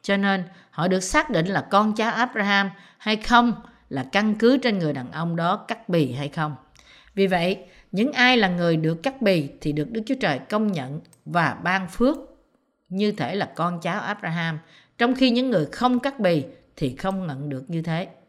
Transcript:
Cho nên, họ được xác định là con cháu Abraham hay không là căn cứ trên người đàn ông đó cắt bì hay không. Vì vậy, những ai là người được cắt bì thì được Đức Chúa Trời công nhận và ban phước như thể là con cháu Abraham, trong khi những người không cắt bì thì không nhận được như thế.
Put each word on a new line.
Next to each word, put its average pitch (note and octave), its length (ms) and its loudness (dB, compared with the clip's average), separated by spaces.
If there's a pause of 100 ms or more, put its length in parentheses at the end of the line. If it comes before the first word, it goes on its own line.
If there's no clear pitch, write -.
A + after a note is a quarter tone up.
Cho G3+ 140 0
nên, G3 280 0 (260)
họ E3 180 -2
được F#3 120 2
xác D4+ 300 0
định E3+ 160 2
là F#3 140 0
con G#3 340 2
cháu A3 180 0
Abraham G3+ 580 0 (280)
hay G#3+ 180 0
không A#3+ 360 4 (360)
là C3+ 240 -6
căn G#3+ 220 2
cứ A#3 220 4
trên B3 220 0
người D#3+ 140 0
đàn C3 200 -8
ông E3 240 -4
đó F3 200 2
cắt G#3+ 320 -10
bì D#3 240 2
hay C#3+ 160 -6
không. D3+ 280 -4 (580)
Vì G3 120 4
vậy, F#3 320 2 (340)
những A3+ 200 2
ai B3+ 240 4
là G#3 120 4
người E3+ 280 2
được D#3+ 260 0
cắt C4+ 200 -4
bì F3+ 260 2 (120)
thì D3+ 120 -2
được C#3+ 180 -4
Đức A3 160 -6
Chúa C4+ 140 -2
Trời D#3 180 0
công G#3 340 -2
nhận C#3+ 280 -6 (240)
và D#3 380 0
ban F#3 260 -2
phước C4 280 2 (720)
như G#3 240 -2
thể D3 220 -4
là G3+ 200 -4
con E3+ 260 -4
cháu F3+ 200 -4
Abraham, E3 580 -6 (400)
trong B3 160 2
khi B3+ 160 4
những B3+ 200 0
người E3+ 220 2
không B3 280 2
cắt C#4 200 -6
bì E3+ 240 2 (320)
thì C3 200 -4
không F#3+ 300 -4
nhận D3 220 -8
được C3+ 200 -8
như E3 140 -4
thế. E3 260 -4 (200)